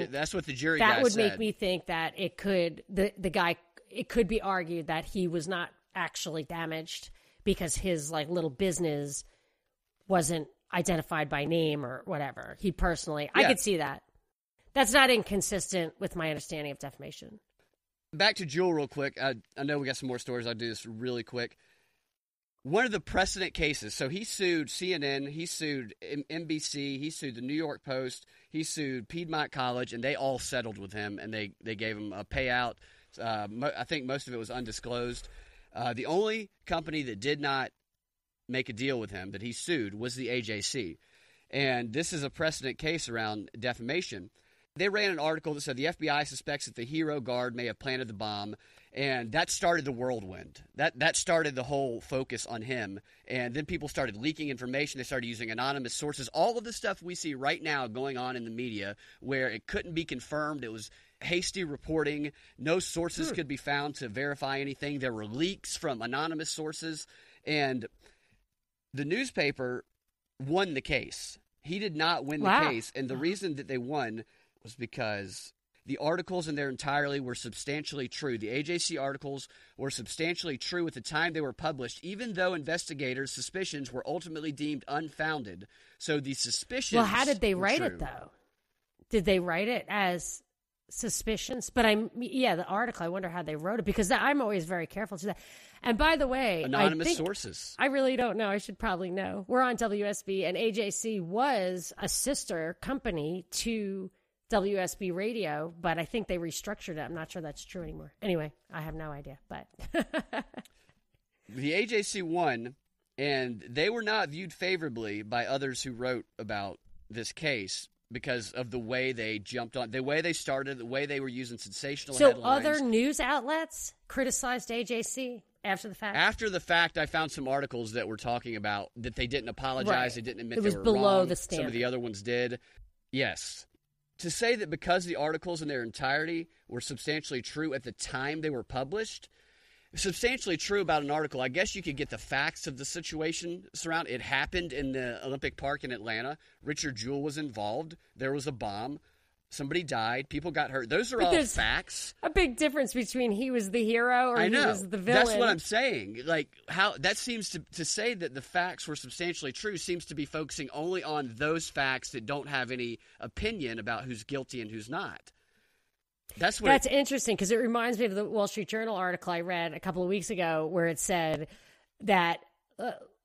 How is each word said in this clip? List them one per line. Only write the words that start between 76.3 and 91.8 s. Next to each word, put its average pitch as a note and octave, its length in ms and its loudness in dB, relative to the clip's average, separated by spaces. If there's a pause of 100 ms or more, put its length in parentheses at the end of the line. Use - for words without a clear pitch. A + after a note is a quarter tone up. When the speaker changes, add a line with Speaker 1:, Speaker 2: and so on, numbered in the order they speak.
Speaker 1:
in D3+ 80 -2
their C#3+ 120 0
entirety C#3+ 520 0
were B2 140 -4
substantially C#3 720 -6
true. C3 300 -2
The G#2 120 -4
A C#3 120 0
J E3+ 160 -2
C E3 200 -2
articles C#3 500 -4 (280)
were C3+ 140 -4
substantially D#3+ 680 -4
true F3 280 -2
at D3+ 80 -4
the B2+ 60 -10
time D#3+ 320 0
they D#3 80 -2
were C3+ 120 -2
published, C#3 500 -4
even G3+ 320 -6
though F#3 200 2
investigators' C#3 760 -2
suspicions C#3+ 600 -6
were B2 140 -4
ultimately D#3+ 460 -4
deemed D3 360 -4
unfounded. C#3+ 800 -4 (320)
So D3+ 220 0
the C3+ 140 -4
suspicions - 640 0
Speaker 2:
Well, A3+ 80 8
how A#3 180 4
did C4 160 4
they G3+ 140 4
Speaker 1:
were F3+ 80 0
Speaker 2:
write A#3+ 180 4
it, F4 100 2
Speaker 1:
true. F3 80 -8
Speaker 2:
though? - 320 -8 (800)
Did G#3 160 2
they F#3+ 140 6
write F3 300 0
it A#3+ 200 -2
as F#3 540 0 (480)
suspicions? - 800 -2
But A#3 160 6